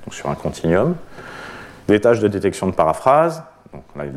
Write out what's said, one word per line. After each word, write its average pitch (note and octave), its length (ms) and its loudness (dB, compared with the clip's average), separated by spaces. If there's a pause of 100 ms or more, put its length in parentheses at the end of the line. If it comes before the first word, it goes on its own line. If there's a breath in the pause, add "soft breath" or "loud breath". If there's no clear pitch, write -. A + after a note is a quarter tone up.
donc - 100 -14
sur - 140 -8
un - 60 -2
continuum, F#2 600 0 (920 loud breath)
des G2+ 120 6
tâches A#2 200 4
de G#2 80 4
détection F#2+ 380 -2
de F#2 60 0
paraphrase, D3 720 2 (300)
donc D2 100 -16 (140)
là, D2 80 -8 (120)